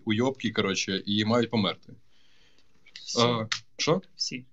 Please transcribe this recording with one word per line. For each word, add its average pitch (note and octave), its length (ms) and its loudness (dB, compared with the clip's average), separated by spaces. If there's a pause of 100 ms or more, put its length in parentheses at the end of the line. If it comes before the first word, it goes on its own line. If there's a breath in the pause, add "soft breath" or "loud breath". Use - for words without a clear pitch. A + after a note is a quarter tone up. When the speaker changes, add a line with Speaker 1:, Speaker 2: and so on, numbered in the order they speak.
Speaker 1:
уйобки, A2+ 460 0
коротше, F#2+ 540 0
і G#2 200 2
мають A#2 240 2
померти. F#2 440 -2 (1000)
Speaker 2:
Всі. - 280 -2
Speaker 1:
Е, A#2 260 2 (300)
що? F3+ 240 0 (140)
Speaker 2:
Всі. - 380 -6